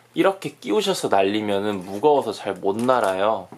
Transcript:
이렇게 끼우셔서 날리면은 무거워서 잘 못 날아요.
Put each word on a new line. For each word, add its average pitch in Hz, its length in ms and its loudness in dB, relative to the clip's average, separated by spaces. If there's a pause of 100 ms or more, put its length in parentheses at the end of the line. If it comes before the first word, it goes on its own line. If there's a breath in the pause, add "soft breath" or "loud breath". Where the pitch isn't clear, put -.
(140)
이렇게 185 360 0
끼우셔서 196 580 -2
날리면은 101 760 0
무거워서 113 480 0
잘 98 220 -8
못 92 220 -2
날아요. 107 800 0